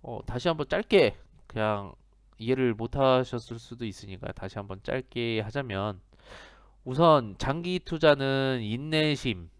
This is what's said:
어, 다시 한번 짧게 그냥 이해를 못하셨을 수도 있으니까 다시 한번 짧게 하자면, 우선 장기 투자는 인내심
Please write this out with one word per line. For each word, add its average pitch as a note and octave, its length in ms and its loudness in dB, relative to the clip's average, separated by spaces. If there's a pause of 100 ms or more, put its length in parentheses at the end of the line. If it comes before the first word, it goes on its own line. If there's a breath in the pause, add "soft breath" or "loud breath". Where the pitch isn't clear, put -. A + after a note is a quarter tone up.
어, A2+ 240 -10
다시 B2 220 -4
한번 D#3 200 -2
짧게 F3+ 500 4 (300)
그냥 G#2+ 460 -2 (440)
이해를 B2 360 2
못하셨을 B2 880 0
수도 A#2+ 260 -12
있으니까 G2 480 -10
다시 - 240 -10
한번 G2+ 260 -10
짧게 A#2 580 -4
하자면, G#2 600 -4 (840 loud breath)
우선 C3 540 4
장기 E3+ 420 -2
투자는 C3+ 840 2
인내심 C3+ 880 -2 (100)